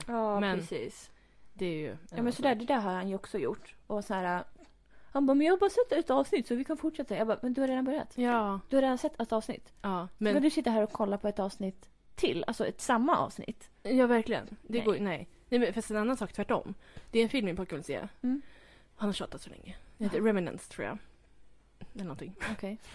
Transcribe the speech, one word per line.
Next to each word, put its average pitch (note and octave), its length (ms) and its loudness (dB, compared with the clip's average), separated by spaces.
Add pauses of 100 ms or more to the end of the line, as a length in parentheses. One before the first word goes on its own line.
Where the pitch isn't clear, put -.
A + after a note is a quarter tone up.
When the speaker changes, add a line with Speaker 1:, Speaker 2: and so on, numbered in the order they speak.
Speaker 1:
Ja, A3 320 0
Speaker 2:
Men F#3+ 200 2
Speaker 1:
precis. E3 520 -8 (420)
Speaker 2:
det F#3 120 -6
är E3+ 120 -2
ju D3+ 140 -4
en G#2+ 100 -10
Speaker 1:
Ja, - 80 -18
men E3+ 100 -8
Speaker 2:
annan A#3+ 140 0
Speaker 1:
sådär, C4+ 180 2
Speaker 2:
sak. A3 80 2
Speaker 1:
det A#3+ 60 -6
där C4+ 140 2
har G3+ 140 0
han F#3 160 -2
ju F#3+ 60 -2
också G3 220 -6
gjort. - 380 -6 (120)
Och G#3 180 -4
så G#3+ 80 -4
här... F3+ 300 0 (680)
Han C#4 140 2
bara, C4+ 80 8
"Men D4 140 6
jag F4+ 60 6
har F#4 60 6
bara G4+ 100 6
sett A#4+ 220 2
ett D4+ 180 2
avsnitt C4+ 380 2
så A#3+ 80 0
vi C4 80 0
kan D4+ 140 -4
fortsätta." D#4 400 -4
Jag A3 100 2
bara, G#3+ 140 2
"Men B3 120 -2
du C4+ 80 0
har C4+ 60 2
redan C4 180 0
börjat." C#4 320 -2
Speaker 2:
Ja. A3+ 420 2 (100)
Speaker 1:
Du C4+ 80 2
har C4 40 8
redan C4 160 4
sett D4+ 240 -2
ett A3+ 120 -4
avsnitt. - 480 -4
Speaker 2:
Ja, F#3 260 -2 (100)
Speaker 1:
Men G#3+ 160 4
Speaker 2:
men C#4 100 6
Speaker 1:
du D#4 60 6
sitter C4 220 2
här A3 120 4
och A3 80 -2
kollar G3+ 260 0
på G#3 100 -4
ett G#3 120 0
avsnitt F#3+ 500 -4 (260)
till. - 320 0
Alltså A3+ 180 2
ett - 160 -4
samma B3+ 360 4
avsnitt. - 520 -6 (140)
Speaker 2:
Ja, B3+ 240 6
verkligen. A3+ 400 2
Det A3 300 -6
Speaker 1:
Nej. A3 80 -2
Speaker 2:
går, G3+ 140 4
nej. F3+ 280 -4 (220)
Nej, A#3+ 100 4
men G3+ 140 2
fast A3 180 -4
en G#3+ 60 -2
annan A#3+ 200 0
sak, G3 160 -6
tvärtom. G3+ 400 -2 (380)
Det A3+ 80 4
är A3+ 40 8
en A3 60 2
film B3+ 160 0
min F3 100 -2
pojke F#3 200 -6
vill D3 80 -8
se. C3 240 -6 (140)
Speaker 1:
Mm. C4 200 0 (540)
Speaker 2:
Han G#3 140 -2
har F#3+ 40 -2
tjatat - 280 -8
så - 80 -16
länge. - 260 -16 (220)
Det A3 60 -4
heter G3 160 0
Speaker 1:
Ja. G#3 60 2
Speaker 2:
Remnants, F#3+ 440 0
tror - 180 -6
jag. G#3+ 100 -6 (960)
Eller G3+ 100 -8
någonting. F#3 320 -10 (160)
Speaker 1:
Okej. G#3 260 -8 (180)